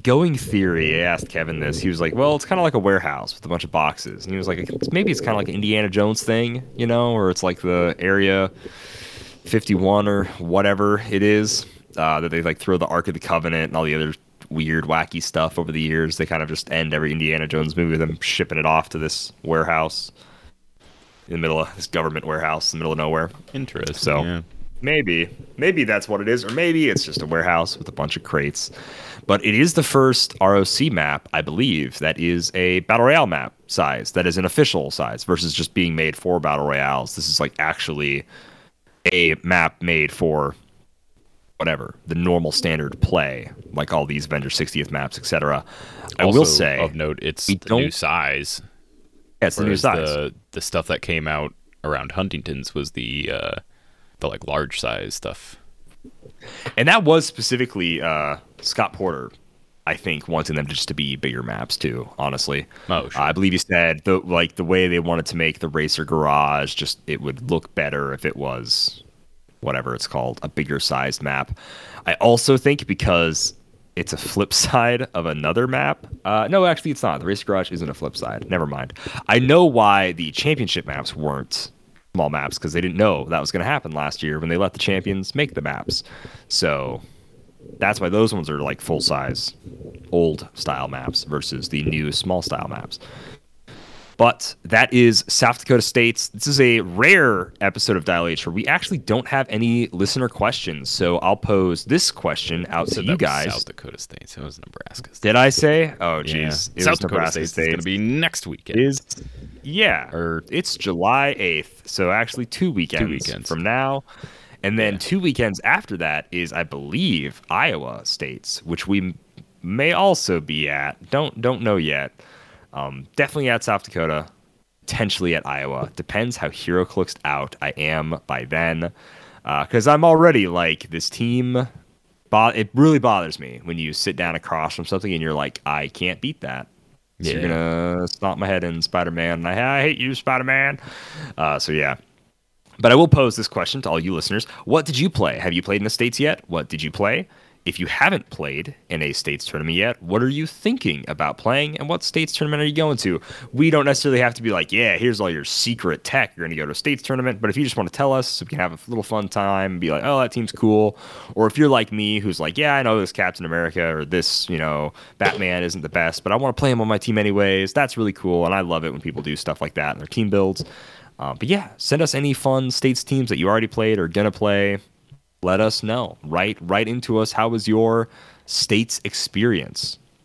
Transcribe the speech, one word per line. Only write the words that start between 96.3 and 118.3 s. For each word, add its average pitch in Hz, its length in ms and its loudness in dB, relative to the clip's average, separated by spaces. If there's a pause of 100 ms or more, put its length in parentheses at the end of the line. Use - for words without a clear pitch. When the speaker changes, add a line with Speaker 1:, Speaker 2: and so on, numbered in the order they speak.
Speaker 1:
is 143 120 2
a 120 220 6
rare 107 800 4
episode 101 380 2
of 78 80 -6
Dial 85 220 2
H 80 180 -4
where 85 80 -4
we 110 120 -2
actually 165 300 0
don't 123 320 -2
have 135 220 0
any 117 380 2
listener 101 420 0
questions. 87 580 -2
So 87 300 2
I'll 98 180 2
pose 92 480 0
this 156 260 2
question 82 600 -4
out 82 160 -2
Speaker 2:
You - 0 -
Speaker 1:
to - 80 -4
Speaker 2:
said 101 100 -2
Speaker 1:
you - 40 -4
Speaker 2:
that 143 40 2
was 180 80 0
Speaker 1:
guys. 73 320 0
Speaker 2:
South - 140 -6
Dakota - 320 -16
State, - 320 -18
so - 100 -16
it 71 60 -10
was 71 140 -16
Nebraska - 540 -16
State. - 140 -2
Speaker 1:
Did 110 80 6
I 131 140 8
say? 151 500 4
Oh, 82 240 0
Speaker 2:
Yeah. 78 240 -2
Speaker 1:
jeez. 76 280 -4
It 87 80 -2
Speaker 2:
South 156 80 4
Speaker 1:
was 165 80 0
Speaker 2:
Dakota 90 140 -4
Speaker 1:
Nebraska 82 260 0
Speaker 2:
State's 82 120 -4
Speaker 1:
State. 80 200 0
Speaker 2:
gonna 85 100 -2
be 95 160 -2
next 135 480 -2
weekend. - 340 -2
Speaker 1:
Is, 135 220 2 (600)
yeah. 139 520 0
Speaker 2:
Or 82 360 -2
Speaker 1:
It's - 280 -2
July 113 600 2
eighth, 82 460 -2
so 90 260 0
actually 117 360 -2
two 185 260 -2
weekends 90 380 0
Speaker 2:
weekends. 60 400 -6
Speaker 1:
from 82 120 -4
now. 135 400 0 (600)
And 104 160 0
then 107 160 2
Speaker 2:
Yeah. 95 40 -6
Speaker 1:
two 185 220 -2
weekends 120 420 0
after 131 360 0
that 76 340 -2
is, 87 220 -4
I 85 80 -2
believe, 76 880 -2
Iowa 80 540 -2
State's, - 600 -8